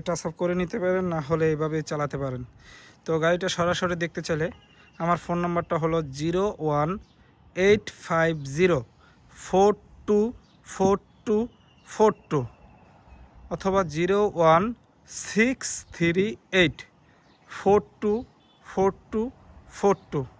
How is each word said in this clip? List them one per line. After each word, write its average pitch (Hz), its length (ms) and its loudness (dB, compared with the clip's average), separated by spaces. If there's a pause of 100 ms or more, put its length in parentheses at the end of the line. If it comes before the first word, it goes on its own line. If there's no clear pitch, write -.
টাচ 170 200 -4
আপ 160 140 -6
করে 175 200 0
নিতে - 220 -6
পারেন, 185 300 0
না 160 60 -2 (100)
হলে 160 220 0
এইভাবে 156 260 -2 (120)
চালাতে 147 340 -4
পারেন। 127 200 -6 (640)
তো 165 60 -4 (120)
গাড়িটা 175 240 2 (100)
সরাসরি 175 460 0
দেখতে 165 240 -6
চাইলে 160 200 -2 (560)
আমার 170 220 2
ফোন 175 180 -2
নাম্বারটা 170 400 -2
হলো 165 140 0 (220)
জিরো 170 240 0 (220)
ওয়ান 151 240 0 (760)
এইট 208 180 4 (200)
ফাইভ 165 280 2 (240)
জিরো 170 220 4 (680)
ফোর 196 260 6 (360)
টু 208 120 4 (480)
ফোর 196 280 2 (300)
টু 214 120 0 (560)
ফোর 214 180 6 (180)
টু 151 100 0 (1160)
অথবা 190 260 0 (140)
জিরো 180 240 0 (200)
ওয়ান 165 240 6 (640)
সিক্স 240 400 0 (280)
থ্রি 170 320 0 (340)
এইট 151 160 2 (720)
ফোর 202 300 2 (220)
টু 208 100 0 (540)
ফোর 190 260 0 (200)
টু 220 100 -2 (560)
ফোর 202 180 2 (160)
টু। 147 100 -2 (180)